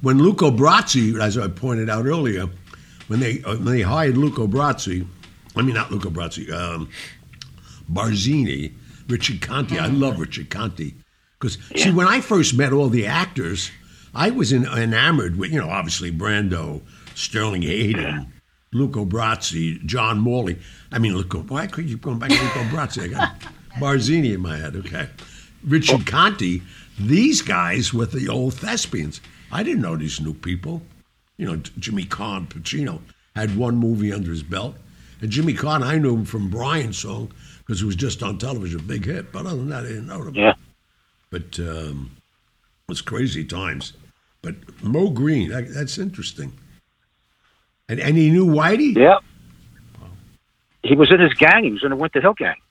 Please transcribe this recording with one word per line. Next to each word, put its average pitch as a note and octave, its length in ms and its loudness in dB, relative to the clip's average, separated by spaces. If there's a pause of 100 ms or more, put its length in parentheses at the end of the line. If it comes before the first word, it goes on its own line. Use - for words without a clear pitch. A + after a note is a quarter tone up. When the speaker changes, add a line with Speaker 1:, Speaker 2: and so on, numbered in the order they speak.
Speaker 1:
when C3+ 180 4
Luco E3+ 320 6
Brasi, B2 680 4
as G#2+ 180 0
I G#2 100 -2
pointed A2+ 420 -2
out A2 160 0
earlier, B2+ 420 0 (600)
when A2 140 0
they, A#2+ 220 -2
uh, G#2 120 -4
when A2 200 -2
they A#2+ 60 2
hired C3 360 2
Luco C3+ 300 2
Brasi, G2 580 0 (500)
I A2 60 0
mean, B2+ 140 2
not G#2+ 160 -2
Luco G2 180 -4
Brasi, D#2+ 420 -8
um, E2+ 380 -6 (1000)
Barzini, G2+ 840 0 (340)
Richard - 340 -2
Conte. C#3 360 -4
I D#3+ 100 0
love C3+ 320 0
Richard D2+ 300 -8
Conte. E2+ 440 -8 (460)
'Cause, A2 180 -6 (180)
see, F3 140 4
Speaker 2:
Yeah. - 20 4
Speaker 1:
when F3+ 160 4
I A#3 140 4
first F#3 320 4
met C3 180 4
all C#3 180 4
the A2 160 2
actors, A#2+ 680 -4 (440)
I D#3+ 140 2
was G3 240 2
en-, B2+ 120 4
enamored A2+ 720 2
with, F#2+ 140 -2
you D#3 80 0
know, E2 100 -4
obviously F2 420 -4
Brando, F2 680 -2 (340)
Sterling G#2+ 480 -4
Hayden, G2+ 380 0
Speaker 2:
Yeah. D2+ 220 -6 (480)
Speaker 1:
Luco A#2 340 -2
Brasi, F2 800 -2
John A2 340 0
Morley. A2+ 380 0 (340)
I B2 80 -4
mean, G#2+ 160 2
Luco, F#2 260 -4
why D3 260 -6
could E3 220 -8
you A2+ 80 -6
keep - 60 -14
going B2 160 -6
back C3+ 100 -6
to C#4 120 4
Luco - 220 -4 (120)
Brasi? - 280 -4
I - 40 -6
got - 320 -4 (180)
Speaker 2:
<laughs> - 220 -14
Speaker 1:
Barzini C#3 540 2
in F#2 80 -4
my E2 160 -6
head, D2+ 200 -8
okay. F#2 320 -8 (580)
Richard C#3 380 4
Conte, A#2+ 560 2 (360)
these F3 440 4
guys F2+ 520 0
were A2+ 120 0
the B2+ 240 -4
old B2+ 240 0
thespians. C3 680 -6 (320)
I D#3+ 120 -4
didn't C4 180 -2
know E2+ 160 -2
these D2+ 240 -6
new D#2 120 -6
people. F#2 480 -6 (560)
You F#3+ 100 -6
know, D#2+ 100 -4
J-, - 220 -10
Jimmy G#2+ 260 -6
Carr, G2+ 360 -6
Pacino E2+ 600 -8 (340)
had G#2+ 220 -2
one A#2+ 180 0
movie A2+ 380 0
under F#2+ 180 -4
his D#2+ 120 -6
belt. F#2+ 320 -8 (460)
And A2 100 -4
Jimmy D3+ 220 0
Carr, D3 300 0
I D3 140 2
knew C3+ 180 4
him A2 100 0
from G2+ 240 -4
Brian's A#2+ 480 -2
song A2 340 -8 (340)
'cause G2 160 -4
it G#2+ 40 -2
was G2+ 100 -2
just A#2+ 260 -4
on G2 160 -6
television, G2+ 480 -6
big G#2 200 -6
hit. - 260 -8
But F#3 140 -10
other F3 120 -6
than B2+ 120 -6
that, B2+ 160 -8
I A#2+ 40 -10
didn't A2+ 180 -10
know F3 160 -12
him. - 120 -10
Speaker 2:
Yeah. G#2 180 4 (760)
Speaker 1:
But, F2 300 -10
um, D#2 520 -8 (760)
it - 40 -10
was F2 100 -8
crazy A2 440 -4
times. E2 480 -8 (480)
But - 140 -10 (280)
Mo D#3 260 2
Green, C3 400 2
that, A#2+ 240 -8
that's C#3 240 -6
interesting. D3 540 -8 (1400)
And, A#2 120 -4
and D3 160 4
he D#3 120 6
knew F3+ 160 6
Whitey? F#3 500 4
Speaker 2:
Yeah. D#3+ 220 10 (1700)
He C#3 120 6
was C#3+ 160 8
in - 100 8
his D#3+ 120 6
gang. F#3 300 8
He C#3 80 2
was G#2 120 -6
in C#3 80 0
the C3+ 40 -2
Winter D3 260 0
Hill G3+ 120 6
gang. G2 220 -2 (160)